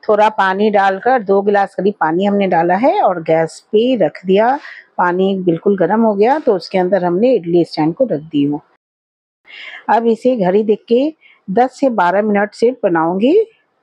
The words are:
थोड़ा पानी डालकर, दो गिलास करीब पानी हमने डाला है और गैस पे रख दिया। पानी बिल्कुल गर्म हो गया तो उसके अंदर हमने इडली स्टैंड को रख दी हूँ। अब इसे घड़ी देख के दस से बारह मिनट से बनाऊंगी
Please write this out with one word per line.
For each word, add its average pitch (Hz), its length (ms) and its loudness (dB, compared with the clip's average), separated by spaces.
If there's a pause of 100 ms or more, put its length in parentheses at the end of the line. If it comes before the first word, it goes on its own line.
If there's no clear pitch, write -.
थोड़ा 214 280 2
पानी 196 380 0
डालकर, 202 520 0
दो 196 200 0
गिलास 202 340 0
करीब 190 240 -2
पानी 170 260 0
हमने 202 220 0
डाला 170 300 0
है 302 240 0
और 185 220 0
गैस 160 440 -2
पे 240 300 0
रख 170 280 -2
दिया। 214 300 2 (420)
पानी 185 400 0
बिल्कुल 180 400 0
गर्म 190 240 0
हो 220 140 2
गया 233 240 2
तो 254 160 0
उसके 180 220 -6
अंदर 180 280 0
हमने 196 280 0
इडली 175 320 0
स्टैंड 160 300 -2
को 262 100 0
रख 170 180 -6
दी 147 200 -2
हूँ। 147 180 -4 (1300)
अब 226 180 2
इसे 233 300 0
घड़ी 190 260 2
देख 208 240 0
के 269 260 0 (340)
दस 240 320 0
से 269 120 0
बारह 190 320 0
मिनट 208 300 0
से 233 180 0 (120)
बनाऊंगी 190 560 2 (440)